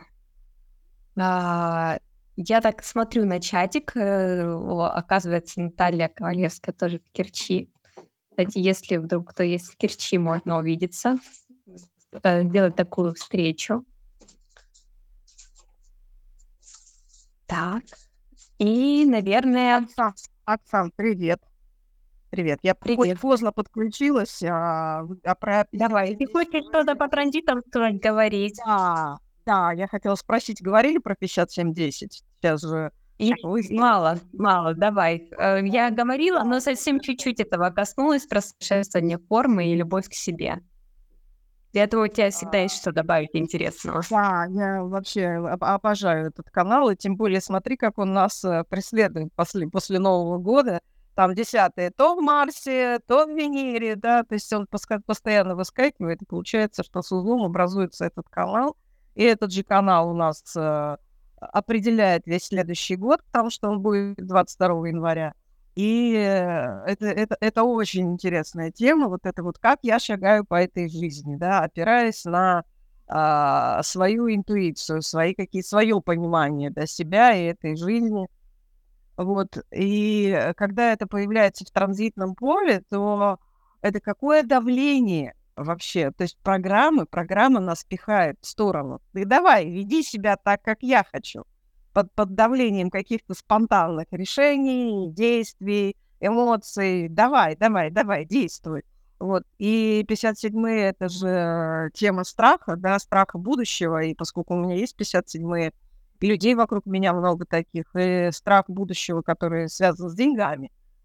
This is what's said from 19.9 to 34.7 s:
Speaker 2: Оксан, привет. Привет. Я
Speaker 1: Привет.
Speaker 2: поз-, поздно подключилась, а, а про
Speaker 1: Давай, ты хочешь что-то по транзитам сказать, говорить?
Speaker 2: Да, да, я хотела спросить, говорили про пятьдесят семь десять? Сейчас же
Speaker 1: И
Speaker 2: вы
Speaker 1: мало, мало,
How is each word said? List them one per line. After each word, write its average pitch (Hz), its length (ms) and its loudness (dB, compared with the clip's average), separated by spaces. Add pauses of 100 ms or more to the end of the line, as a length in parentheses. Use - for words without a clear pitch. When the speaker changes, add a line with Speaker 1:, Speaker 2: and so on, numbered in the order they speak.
Speaker 2:
Оксан, 202 500 -2
привет. 180 460 0 (880)
Привет. 160 320 -2
Я 185 140 2
Speaker 1:
Привет. 240 220 -2
Speaker 2:
поз-, 180 220 2
поздно 233 320 2
подключилась, 220 920 -2
а, 160 600 -2 (200)
а 180 100 0
про 208 380 0
Speaker 1:
Давай, 208 420 0
ты 269 120 -4
хочешь 330 420 -2
что-то 302 260 2
по 285 140 -2
транзитам 285 580 -2
сказать, 220 340 -2
говорить? 208 640 0
Speaker 2:
Да, 170 540 0 (260)
да, 185 280 2
я 180 160 -4
хотела 202 260 -2
спросить, 220 480 -4
говорили 226 360 4
про 196 180 -4
пятьдесят 175 340 -2
семь 170 240 -2
десять? 165 480 -6 (180)
Сейчас 156 220 2
же 160 300 -6 (260)
Speaker 1:
И 220 240 2
Speaker 2:
вы 190 280 -2
Speaker 1:
мало, 208 500 2 (120)
мало, 180 420 2